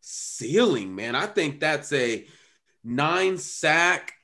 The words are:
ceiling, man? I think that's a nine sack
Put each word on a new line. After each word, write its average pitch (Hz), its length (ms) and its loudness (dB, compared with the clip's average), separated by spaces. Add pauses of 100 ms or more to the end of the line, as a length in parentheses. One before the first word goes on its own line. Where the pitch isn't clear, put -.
ceiling, 131 880 0
man? 113 200 -6
I 143 100 0
think 160 360 -2
that's 151 340 0
a 120 320 0 (580)
nine 165 540 0
sack 165 720 0 (120)